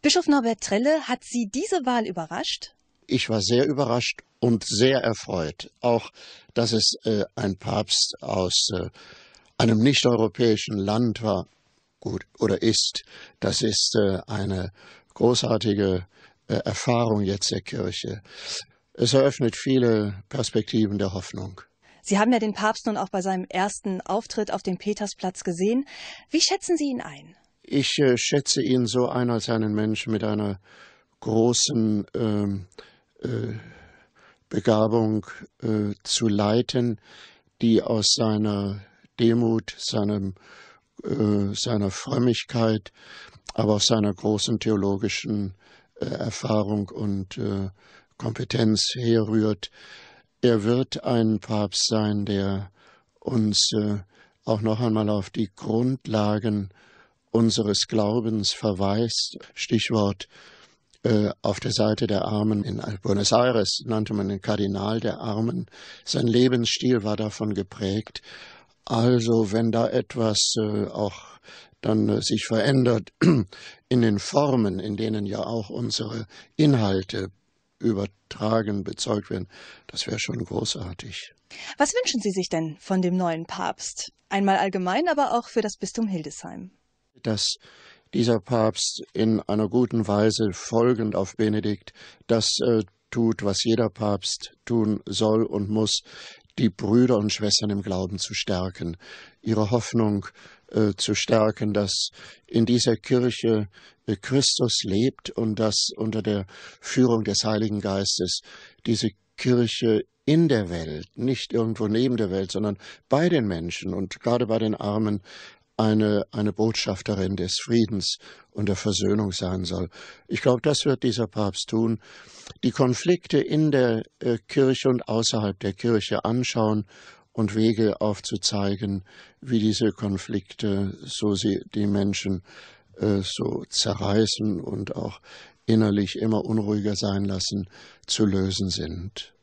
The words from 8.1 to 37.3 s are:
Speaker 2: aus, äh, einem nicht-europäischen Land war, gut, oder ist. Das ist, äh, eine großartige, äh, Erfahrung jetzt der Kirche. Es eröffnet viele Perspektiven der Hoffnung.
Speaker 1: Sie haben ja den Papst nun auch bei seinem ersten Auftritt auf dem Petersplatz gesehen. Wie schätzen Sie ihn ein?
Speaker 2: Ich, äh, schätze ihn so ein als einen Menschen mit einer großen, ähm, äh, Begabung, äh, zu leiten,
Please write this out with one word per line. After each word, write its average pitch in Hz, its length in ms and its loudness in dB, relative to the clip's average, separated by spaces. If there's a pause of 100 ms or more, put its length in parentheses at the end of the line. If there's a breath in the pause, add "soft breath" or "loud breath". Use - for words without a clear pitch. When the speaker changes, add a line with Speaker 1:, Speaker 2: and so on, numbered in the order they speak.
Speaker 2:
aus, 92 540 0
äh, 90 160 -4 (680 loud breath)
einem 110 200 4
nicht-europäischen 113 1000 2
Land 110 460 0
war, 98 240 0 (540)
gut, 107 240 -6 (120)
oder 101 240 2
ist. - 440 0 (340 loud breath)
Das - 220 0
ist, - 340 0
äh, 98 320 2
eine 98 460 -4 (400 loud breath)
großartige, 104 920 2 (440 soft breath)
äh, 110 60 0
Erfahrung 117 680 0
jetzt 98 300 -2
der 110 100 -4
Kirche. - 600 -6 (720 loud breath)
Es 120 220 0
eröffnet 135 420 4
viele 110 720 2
Perspektiven 110 680 0
der 95 160 0
Hoffnung. 95 480 -10 (440 soft breath)
Speaker 1:
Sie 202 140 2
haben 226 140 4
ja 226 60 4
den 214 140 -2
Papst 214 320 -2
nun 214 120 -2
auch 190 100 -4
bei 190 140 -4
seinem 185 260 -2
ersten 190 540 -4
Auftritt 214 500 -4
auf 196 100 -4
dem 185 160 -4
Petersplatz - 680 -6
gesehen. 202 400 0 (440 loud breath)
Wie 320 120 2
schätzen 370 340 0
Sie 294 140 -2
ihn 247 100 -4
ein? - 380 -14 (240)
Speaker 2:
Ich, - 380 0
äh, 127 180 6
schätze - 440 0
ihn 127 260 2
so 123 200 2
ein 123 220 0
als 113 200 -2
einen 110 240 0
Menschen 107 380 0
mit 107 140 0
einer 104 340 -2 (600 loud breath)
großen, 113 920 2
ähm, 104 540 -2 (540 loud breath)
äh, 113 320 -4 (960 loud breath)
Begabung, 110 760 2 (360)
äh, 107 320 -2 (100)
zu - 240 0
leiten, 110 720 2 (600 loud breath)